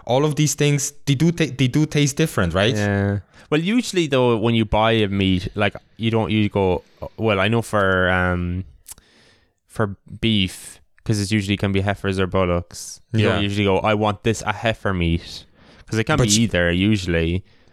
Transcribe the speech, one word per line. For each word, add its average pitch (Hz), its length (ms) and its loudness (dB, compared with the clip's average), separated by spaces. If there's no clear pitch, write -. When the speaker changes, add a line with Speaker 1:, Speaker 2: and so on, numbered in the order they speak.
Speaker 1:
all 135 200 2
of 147 100 -2
these 151 200 0
things, 147 380 0
they 139 100 2
do 165 160 2
ta-, 151 260 -2
they 131 100 2
do 147 180 0
taste 147 320 0
different, 101 360 0
right? 104 220 2
Speaker 2:
Yeah. 101 440 0
Well, 156 120 2
usually 190 460 0
though, 123 300 2
when 117 180 2
you 110 100 2
buy 110 280 2
a 107 140 2
meat, 95 480 0
like, 104 200 0
you 110 140 -2
don't 110 200 0
usually 107 180 2
go, 95 340 0
well, 104 220 0
I 95 80 2
know 117 140 2
for, 95 480 2
um, 90 560 -2
for 101 280 -4
beef, 107 580 0
'cause 104 140 0
it's 101 120 -4
usually 101 260 0
can 101 140 -2
be 95 100 0
heifers 98 380 -2
or 95 80 0
bullocks. 90 720 -4
You 107 120 2
don't 98 120 2
Speaker 1:
Yeah. - 100 -2
Speaker 2:
usually 101 180 -2
go, 95 140 2
"I 107 140 0
want 104 300 -2
this, 113 180 -2
a 107 100 -4
heifer 107 420 -4
meat," 85 520 -2
'cause 110 120 -4
it 110 60 0
can 156 120 0
Speaker 1:
But 123 100 2
Speaker 2:
be 101 60 0
Speaker 1:
you 110 80 2
Speaker 2:
either 87 300 2
usually. 90 720 0